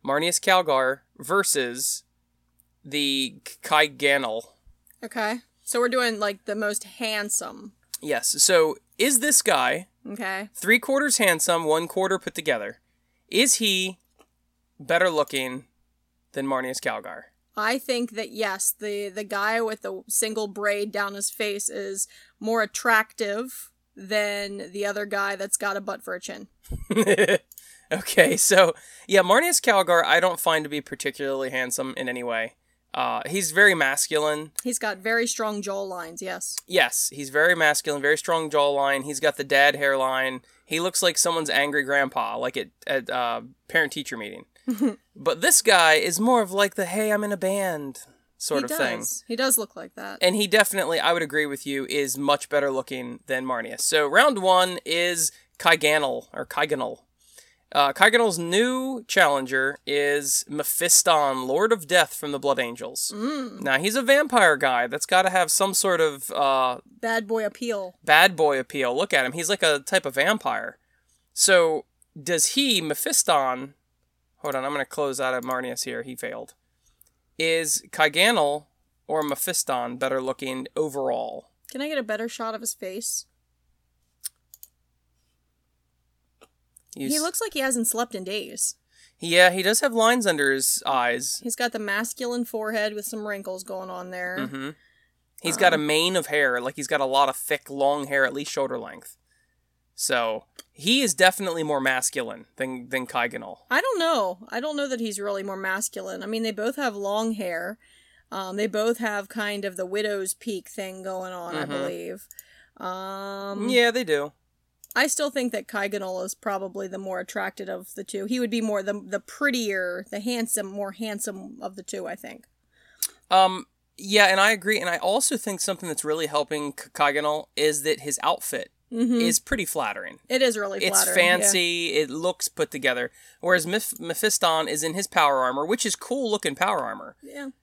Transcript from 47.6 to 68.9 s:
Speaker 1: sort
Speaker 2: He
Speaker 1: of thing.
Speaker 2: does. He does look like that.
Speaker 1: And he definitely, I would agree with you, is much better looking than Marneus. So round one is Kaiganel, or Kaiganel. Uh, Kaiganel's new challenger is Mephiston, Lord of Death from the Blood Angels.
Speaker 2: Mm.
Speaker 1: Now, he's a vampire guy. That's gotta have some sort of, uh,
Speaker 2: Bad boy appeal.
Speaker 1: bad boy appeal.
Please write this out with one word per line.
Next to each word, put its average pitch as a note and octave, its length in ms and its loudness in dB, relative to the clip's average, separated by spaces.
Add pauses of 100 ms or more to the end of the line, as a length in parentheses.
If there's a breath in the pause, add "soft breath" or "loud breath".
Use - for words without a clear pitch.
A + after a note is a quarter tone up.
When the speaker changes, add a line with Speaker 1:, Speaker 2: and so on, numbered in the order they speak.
Speaker 1:
sort C#3+ 240 -2
Speaker 2:
He G3+ 120 -6
Speaker 1:
of D#4 40 -4
thing. A#2+ 220 -2
Speaker 2:
does. - 300 -8
He A#3 80 -4
does C4+ 220 0
look G#3+ 160 -10
like - 200 -16
that. G3 260 -12
Speaker 1:
And F#3 140 4
he G#3+ 120 0
definitely, F#3 520 2
I E3+ 140 2
would E3+ 80 0
agree D3+ 240 0
with C#3+ 220 -8
you, C#3 180 -4
is C3+ 320 -2
much C#3+ 320 0
better C#3+ 220 2
looking B2+ 560 -8
than C3 180 -4
Marneus. A#2 360 -6
So D3+ 260 2
round A3 320 6
one F#3 440 4
is E3+ 480 0 (280 soft breath)
Kaiganel, D3+ 720 4
or - 140 -8
Kaiganel. C#3+ 560 -4 (680 soft breath)
Uh, C#3+ 220 4
Kaiganel's G#3+ 440 6
new A#3+ 720 0
challenger C#3 800 2
is C#3+ 640 0
Mephiston, D3 960 2
Lord F3+ 260 2
of E3+ 140 -2
Death E3+ 260 4
from D3 200 -6
the C#3 60 -4
Blood C3+ 200 0
Angels. B2 560 -6
Speaker 2:
Mm. B3 460 -8
Speaker 1:
Now, C3+ 180 2
he's G3+ 160 0
a C#4 60 2
vampire A#3+ 560 6
guy. B2+ 300 2
That's C3+ 180 -4
gotta F#3 240 4
have F3+ 200 2
some G3 240 2
sort F#3 280 2
of, D3 300 0
uh, C3 480 2 (220)
Speaker 2:
Bad A3+ 260 -2
boy A3 180 -2
appeal. G3+ 580 -6
Speaker 1:
bad E3 320 6
boy D3 240 4
appeal. B2+ 360 -2